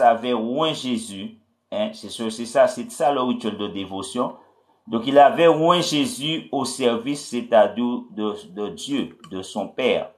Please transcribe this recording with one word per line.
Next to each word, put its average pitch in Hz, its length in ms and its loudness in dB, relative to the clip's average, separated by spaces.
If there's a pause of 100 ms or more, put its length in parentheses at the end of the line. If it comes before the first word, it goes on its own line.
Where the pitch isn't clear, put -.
avait 120 340 4
oint 127 400 0
Jésus, 110 640 -6 (340)
hein, 107 220 -4
c'est 101 160 -16
ça, 113 180 -6
c'est 117 160 -6
ça, 131 240 4
c'est 120 220 -8
ça 151 200 0
le 135 120 0
rituel 117 340 -2
de 104 120 -6
dévotion. 98 680 -6 (520)
Donc, 110 200 -2
il 139 100 6
avait 151 300 8
oint 165 320 4
Jésus 147 720 -2
au 135 120 -2
service, 123 640 -2
c'est-à-dire 117 720 2 (100)
de, 104 240 -4 (160)
de 101 160 -6
Dieu, 101 500 -6 (140)
de 95 100 -6
son 156 240 -6
Père. 113 520 -2